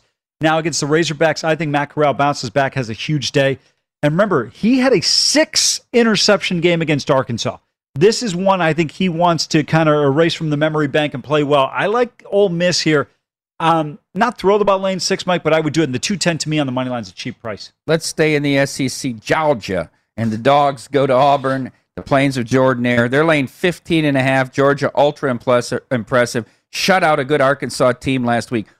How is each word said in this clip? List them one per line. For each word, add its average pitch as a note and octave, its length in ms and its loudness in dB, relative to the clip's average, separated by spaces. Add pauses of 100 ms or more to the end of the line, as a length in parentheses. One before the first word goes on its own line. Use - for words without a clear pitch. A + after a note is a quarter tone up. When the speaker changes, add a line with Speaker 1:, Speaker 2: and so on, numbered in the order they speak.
(420)
Speaker 1:
Now D#3 160 2
against D#3+ 240 -4
the D3+ 60 -2
Razorbacks, D#3 580 0
I D#3+ 100 0
think D3+ 160 -4
Matt C#3+ 200 -2
Corral D3 220 2
bounces C#3 360 -2
back, C3+ 240 0
has B2 160 -4
a A2+ 40 -10
huge D3 380 -4
day. C3+ 260 0 (460)
And E3+ 100 0
remember, E3+ 340 0
he B3 320 0
had B3+ 140 2
a E3+ 80 2
six - 760 0 (140)
interception G#3 680 2
game E3+ 220 2
against D3+ 280 -2
Arkansas. B2 480 -2 (360)
This G3+ 280 2
is G#3 140 -4
one F#3+ 240 0
I D#3+ 140 2
think D#3+ 180 -2
he F#3+ 160 -2
wants E3+ 400 0
to D#3 160 2
kind D#3+ 240 2
of D3+ 80 4
erase D3+ 380 2
from D#3+ 160 -6
the D3 80 -2
memory D#3 300 0
bank D3+ 260 -2
and B2 100 -10
play D3+ 200 0
well. C3+ 280 2
I C3 140 -2
like A#3 440 -2
Ole G3+ 200 2
Miss F3 320 -2
here. D3+ 260 2 (540)
Um, D#3+ 360 0 (160)
not A3+ 240 -2
thrilled G3+ 240 2
about F#3+ 200 2
lane F#3+ 180 -2
six, - 260 -4
Mike, F3+ 160 0
but D#3 120 0
I D#3+ 80 4
would D#3 100 -2
do B2+ 80 0
it. D#3+ 60 2
And B2+ 100 -4
the B2 40 -6
two G3+ 180 -4
ten E3 220 -2
to - 100 -8
me D#3 100 -2
on D3 60 -2
the B2+ 80 -6
money B2+ 160 -6
line B2 120 -6
is F#2+ 80 -14
a - 40 -20
cheap - 260 -12
price. G#2+ 320 -12 (160)
Speaker 2:
Let's D#3+ 180 -2
stay D#3 300 0
in C#3+ 80 0
the C#3 140 0
S C#3 240 0
E C3 80 -2
C. B2 240 -6
Georgia A2 760 -2 (280)
and A2+ 140 -2
the A2 60 -4
Dogs C#3 520 2
go C#3 180 2
to C3 60 2
Auburn, C3+ 580 2 (240)
the - 60 -10
Plains C#3 340 0
of B2 80 -2
Jordan B2+ 420 2
Air. A#2+ 220 2
They're C3+ 160 2
laying D3+ 240 0
fifteen E3 560 -2
and C#3+ 140 0
a C3 40 2
half. C3 300 0
Georgia, C#3 420 0
ultra C#3+ 380 0
impress-, A#2+ 400 -2 (180)
impressive. A#2+ 560 -2 (260)
Shut F#3 340 0
out D3+ 160 2
a - 20 -6
good C#3+ 160 0
Arkansas C3+ 540 0
team C3 320 -4
last A#2+ 260 -2
week. A2 160 -4 (120)